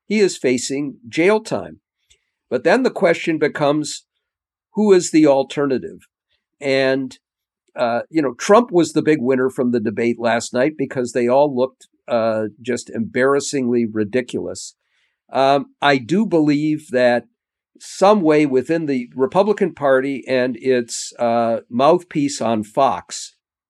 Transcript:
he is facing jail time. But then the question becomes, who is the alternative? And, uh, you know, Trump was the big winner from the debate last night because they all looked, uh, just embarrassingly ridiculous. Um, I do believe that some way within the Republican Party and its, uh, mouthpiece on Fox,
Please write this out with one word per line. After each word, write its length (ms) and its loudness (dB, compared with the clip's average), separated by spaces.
he 140 0
is 180 2
facing 600 -2
jail 340 2
time. 380 -8
But 160 -4
then 180 4
the 80 0
question 480 0
becomes, 680 -2
who 200 2
is 180 4
the 160 4
alternative? 720 -2
And, 580 -2
uh, 320 -2
you 140 0
know, 120 -2
Trump 380 2
was 220 2
the 80 2
big 180 2
winner 300 0
from 200 -2
the 100 0
debate 380 -2
last 360 -2
night 240 0
because 340 -6
they 160 0
all 260 2
looked, 340 -4
uh, 360 0
just 260 -6
embarrassingly 960 0
ridiculous. 920 -6
Um, 520 0
I 160 4
do 280 -2
believe 640 0
that 360 2
some 380 2
way 240 4
within 400 0
the 300 -4
Republican 580 0
Party 560 0
and 300 0
its, 600 -2
uh, 420 0
mouthpiece 720 0
on 200 0
Fox, 760 -4